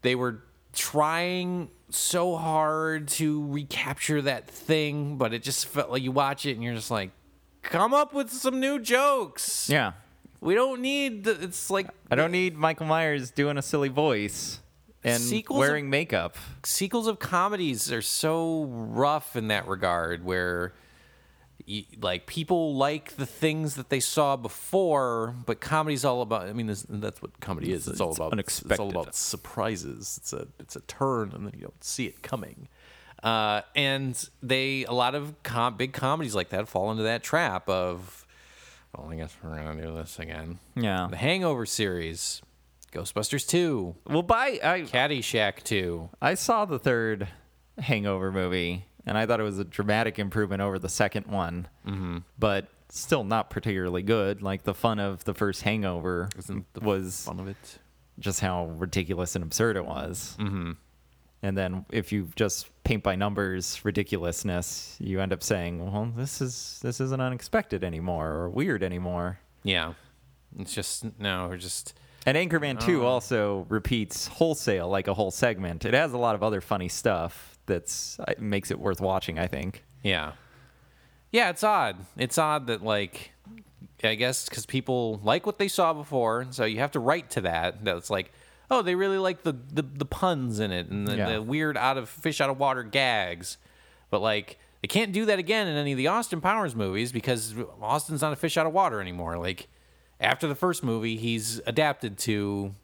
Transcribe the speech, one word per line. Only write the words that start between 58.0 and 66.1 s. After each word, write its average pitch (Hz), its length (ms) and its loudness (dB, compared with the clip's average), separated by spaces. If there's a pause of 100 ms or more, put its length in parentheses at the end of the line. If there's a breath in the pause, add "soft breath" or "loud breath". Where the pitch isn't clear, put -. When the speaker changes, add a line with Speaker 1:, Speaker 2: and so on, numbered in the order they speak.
Speaker 2:
just - 220 -2
how 90 260 0
ridiculous 87 680 -2
and 92 80 -2
absurd 107 340 2
it 87 100 -2
was. 78 520 -8
Speaker 1:
Mm-hmm. 98 340 -4 (720)
Speaker 2:
And 98 140 -2
then 95 360 -2
if 107 200 -2
you 95 220 -2
just - 320 0 (160)
paint 107 200 2
by 98 120 4
numbers 98 720 -2
ridiculousness, 90 1120 -2
you 95 220 -2
end 95 120 0
up 92 100 -4
saying, 87 500 -2
"Well, 107 240 -2